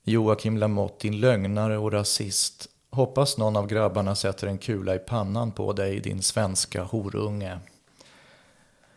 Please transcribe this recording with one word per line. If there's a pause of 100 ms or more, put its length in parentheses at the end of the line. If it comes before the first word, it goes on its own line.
Joakim
Lamotte,
din
lögnare
och
rasist. (220)
Hoppas
någon
av
grabbarna
sätter
en
kula
i
pannan
på
dig,
din
svenska
horunge. (1400)